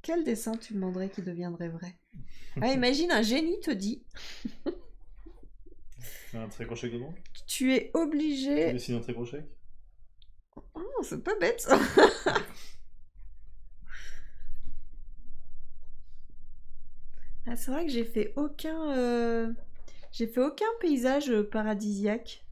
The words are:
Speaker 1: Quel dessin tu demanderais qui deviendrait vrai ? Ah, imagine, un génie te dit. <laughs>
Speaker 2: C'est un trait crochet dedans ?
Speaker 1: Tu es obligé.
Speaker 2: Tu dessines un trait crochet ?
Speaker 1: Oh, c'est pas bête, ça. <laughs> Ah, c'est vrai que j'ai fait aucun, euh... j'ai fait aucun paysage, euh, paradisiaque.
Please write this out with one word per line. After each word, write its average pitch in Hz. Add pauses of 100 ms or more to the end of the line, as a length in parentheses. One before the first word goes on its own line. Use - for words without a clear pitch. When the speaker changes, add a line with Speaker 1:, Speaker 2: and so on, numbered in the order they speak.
Speaker 1:
Quel 330
dessin 226
tu 220
demanderais 185
qui 196
deviendrait 175
vrai ? 170 (640)
Ah, 254
imagine, 277
un 233
génie 320
te 320
dit. 202 (600)
<laughs> - (1700)
Speaker 2:
C'est 113
un 113
trait 117
crochet 117
dedans ? 123 (340)
Speaker 1:
Tu 262
es -
obligé. 294
Speaker 2:
Tu -
dessines 120
un 113
trait 123
crochet ? 120 (1300)
Speaker 1:
Oh, 403
c'est -
pas 415
bête, 415
ça. -
<laughs> - (4000)
Ah, 240
c'est 254
vrai 320
que 277
j'ai 233
fait 220
aucun, 302
euh... 233 (580)
j'ai 226
fait 240
aucun 285 (140)
paysage, 277
euh, 208
paradisiaque. 214